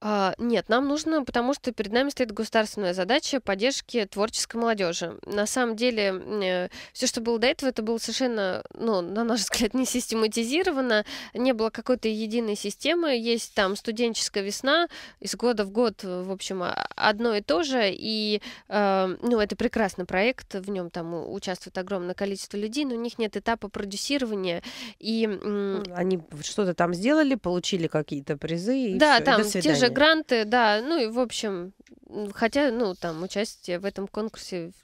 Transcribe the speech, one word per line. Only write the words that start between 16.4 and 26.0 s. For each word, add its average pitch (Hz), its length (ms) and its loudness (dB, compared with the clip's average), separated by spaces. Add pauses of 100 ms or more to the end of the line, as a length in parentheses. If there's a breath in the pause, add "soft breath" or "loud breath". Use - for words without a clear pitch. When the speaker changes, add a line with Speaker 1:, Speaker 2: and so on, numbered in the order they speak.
Speaker 1:
а, - 200 -2 (120)
одно 214 400 2
и 208 40 2
то 330 220 0
же. 262 200 0 (100)
И, 214 500 -2 (260 loud breath)
э, 190 540 2
ну, 240 160 4
это 208 160 2
прекрасный 214 500 0
проект, 208 520 0
в 190 120 -6
нем 185 220 -4
там 170 240 -6
у-, 160 180 -6
участвует 190 460 -8
огромное 185 360 -4
количество 196 420 -6
людей, 220 300 -2
но 240 100 -2
у 226 40 -4
них 233 180 -6
нет 220 180 -2
этапа 226 320 -2
продюсирования. 202 920 -2 (360 loud breath)
И, 226 280 0
м, 202 580 -2 (100)
Speaker 2:
Они 180 240 0 (240)